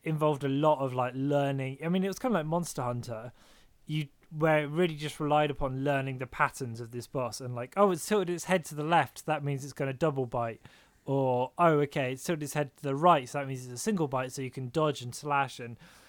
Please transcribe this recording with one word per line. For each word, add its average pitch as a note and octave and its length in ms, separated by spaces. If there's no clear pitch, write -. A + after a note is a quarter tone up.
involved D3+ 400
a C#3 40
lot C#3+ 300
of, C3 160
like, B2+ 220
learning. C#3 680
I E3 40
mean, F#3 160
it G3 40
was F#3 120
kinda A#3+ 160
like D#3 100
Monster D#3+ 360
Hunter, A#2+ 500
you, D3+ 200
where D#3 320
it D3 60
really D#3+ 260
just D3 240
relied D3+ 320
upon C3+ 320
learning C3+ 360
the B2+ 100
patterns B2+ 520
of A#2 120
this A#2+ 160
boss, B2 320
and, B2 160
like, A#2+ 200
"Oh, G3+ 140
it's E3+ 160
tilted G3 240
its E3+ 140
head F3+ 220
to D3+ 100
the D3 80
left, D#3+ 420
that D3+ 160
means C#3+ 220
it's C#3 80
gonna C3+ 200
double C#3 340
bite," A#2 340
or, C3 540
"Oh, E3 220
okay, C#3+ 320
it's C3 100
tilted D#3 220
its C#3 100
head D3 220
to - 80
the C#3 100
right, D3 340
so C#3+ 100
that C#3 100
means B2+ 160
it's B2 100
a - 40
single F#3 280
bite, C3 240
so C#3 100
you C3 120
can B2+ 180
dodge D3+ 320
and B2 140
slash." C#3 420
And A#2+ 180